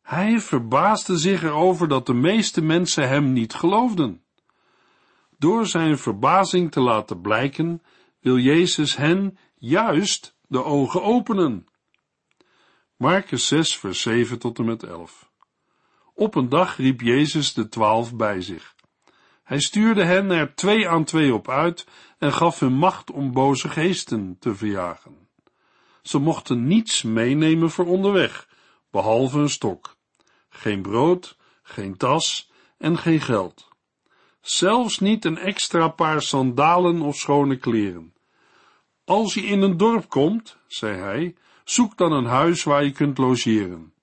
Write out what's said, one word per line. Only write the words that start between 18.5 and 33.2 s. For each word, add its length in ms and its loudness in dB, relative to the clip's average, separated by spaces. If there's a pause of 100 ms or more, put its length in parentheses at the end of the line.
Hij 160 -4
stuurde 440 2
hen 280 2
er 240 -2
twee 340 0
aan 140 2
twee 300 2
op 160 -4
uit 380 -2 (300)
en 160 -2
gaf 260 0
hun 140 2
macht 380 0
om 200 -6
boze 380 0
geesten 680 -4
te 160 -4
verjagen. 720 -8 (720)
Ze 160 -6
mochten 500 -2
niets 360 0
meenemen 680 0
voor 160 -2
onderweg, 640 0 (440)
behalve 480 0
een 100 2
stok. 460 -6 (540)
Geen 320 -6
brood, 560 0 (260)
geen 340 -12
tas 540 -2 (260)
en 200 -2
geen 240 0